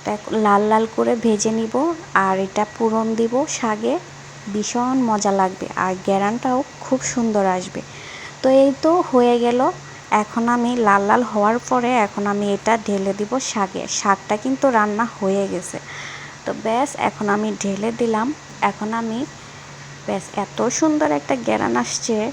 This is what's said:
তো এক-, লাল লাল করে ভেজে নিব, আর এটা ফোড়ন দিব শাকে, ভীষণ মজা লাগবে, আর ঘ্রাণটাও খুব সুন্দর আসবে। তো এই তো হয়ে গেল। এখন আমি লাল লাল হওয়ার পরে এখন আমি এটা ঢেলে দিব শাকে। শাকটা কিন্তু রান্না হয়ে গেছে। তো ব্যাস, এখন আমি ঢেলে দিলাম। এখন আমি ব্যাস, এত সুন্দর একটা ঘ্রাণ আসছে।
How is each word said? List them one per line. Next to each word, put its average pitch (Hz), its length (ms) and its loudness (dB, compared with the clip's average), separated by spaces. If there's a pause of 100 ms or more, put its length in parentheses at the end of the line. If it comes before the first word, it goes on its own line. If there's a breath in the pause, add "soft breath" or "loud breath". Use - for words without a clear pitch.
তো 196 80 -4
এক-, - 200 -8
লাল 208 300 4
লাল 220 240 4 (100)
করে 233 200 2
ভেজে 220 360 2
নিব, 220 240 -2 (380)
আর 190 260 4
এটা 196 260 0
ফোড়ন 220 500 0
দিব 233 340 0
শাকে, 220 440 -2 (600)
ভীষণ 240 480 0
মজা 214 300 2
লাগবে, 190 440 0
আর 185 180 0 (120)
ঘ্রাণটাও 214 540 2 (220)
খুব - 200 -2
সুন্দর 220 440 0
আসবে। 185 360 -2 (600 loud breath)
তো 262 80 4
এই 269 220 8 (100)
তো 320 100 4 (100)
হয়ে 240 380 4
গেল। 240 220 2 (500 loud breath)
এখন 214 380 0
আমি 240 260 2
লাল 202 260 6
লাল 220 220 4
হওয়ার 214 360 2
পরে 247 340 0
এখন 208 340 0
আমি 202 260 0
এটা 202 240 2
ঢেলে 196 360 -2
দিব 208 260 -4
শাকে। 196 480 -4
শাকটা - 500 0
কিন্তু 262 340 -2
রান্না 214 340 2 (140)
হয়ে 196 280 2
গেছে। 180 300 -6 (680 loud breath)
তো - 80 -4
ব্যাস, 233 420 0
এখন - 340 -2
আমি 208 200 0 (120)
ঢেলে 202 300 -2
দিলাম। 226 360 0 (340)
এখন 208 320 -2
আমি 226 260 -4 (840)
ব্যাস, 196 180 -4 (120)
এত - 240 -6 (100)
সুন্দর 302 420 2
একটা 285 240 0
ঘ্রাণ 220 420 0
আসছে। 240 380 -2 (180)